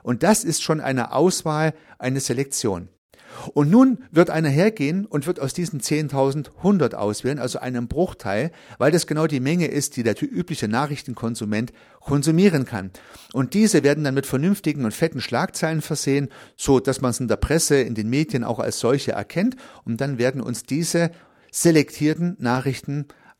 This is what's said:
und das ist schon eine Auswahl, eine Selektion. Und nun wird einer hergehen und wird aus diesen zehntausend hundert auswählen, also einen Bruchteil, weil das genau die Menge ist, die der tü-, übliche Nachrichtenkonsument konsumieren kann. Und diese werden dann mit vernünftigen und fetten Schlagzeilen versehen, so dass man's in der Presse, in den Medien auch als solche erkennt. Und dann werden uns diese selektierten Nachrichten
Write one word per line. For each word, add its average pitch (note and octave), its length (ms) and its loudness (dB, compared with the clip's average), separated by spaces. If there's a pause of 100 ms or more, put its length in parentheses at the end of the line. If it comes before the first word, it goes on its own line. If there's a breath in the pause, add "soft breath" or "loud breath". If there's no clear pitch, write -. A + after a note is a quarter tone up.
und A#2 180 -2
das G#3+ 220 4
ist D#3+ 180 -2
schon D#3 180 0
eine C3 320 -2
Auswahl, D#3 640 2 (240 loud breath)
eine C3 220 -2
Selektion. A#2 680 -4 (640 loud breath)
Und D3 160 2
nun B3 300 6 (120)
wird E3 180 6
einer D#3+ 200 0
hergehen F3 560 2
und D3 220 -4
wird F3 120 -2
aus C3+ 140 -4
diesen E3 260 -4
zehntausend C#3 720 0 (100)
hundert E3+ 340 2
auswählen, G#2+ 440 -2
also B2+ 200 -4
einen B2 280 -6
Bruchteil, C#3 640 -2 (260 loud breath)
weil C3+ 140 0
das E3+ 160 0
genau D#3 200 0
die D3 120 -2
Menge D#3 280 0
ist, - 280 -4
die A#2+ 80 -2
der A2 120 2
tü-, - 100 -4
übliche F3 420 -4
Nachrichtenkonsument A#2 1040 -4 (280 soft breath)
konsumieren D#3+ 640 2
kann. F#2+ 260 -8 (420 loud breath)
Und C3 200 -2
diese G3 300 4
werden D3+ 200 2
dann C3+ 120 -2
mit C3+ 100 0
vernünftigen D3 580 0
und A2 100 0
fetten D#3+ 280 -2
Schlagzeilen D#3+ 600 -2
versehen, C#3 480 -2 (280 loud breath)
so C3+ 220 4
dass C3 220 0
man's B2+ 180 0
in B2+ 80 -2
der G#2+ 100 2
Presse, D3 420 2
in A#2 160 -2
den G#2+ 140 -4
Medien C#3 340 -2
auch A2 160 -4
als A2 200 -4
solche B2 340 0
erkennt. F3+ 420 -2 (300 loud breath)
Und A2+ 160 -4
dann C#3 160 -4
werden B2+ 240 0
uns A#2+ 220 -8
diese E3 480 0 (400 loud breath)
selektierten D#3+ 880 2
Nachrichten C3 680 -2 (320 loud breath)